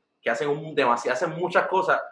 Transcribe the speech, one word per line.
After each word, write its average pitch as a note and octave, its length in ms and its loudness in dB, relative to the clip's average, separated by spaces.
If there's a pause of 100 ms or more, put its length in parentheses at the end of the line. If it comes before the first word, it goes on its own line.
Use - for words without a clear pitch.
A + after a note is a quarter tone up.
(220)
que A#2+ 80 -4
hacen A#2+ 180 -2
un D#3 260 -4
demasi-, B2+ 360 2
hacen E3 220 -2
muchas F3+ 360 0
cosas F3 340 0 (100)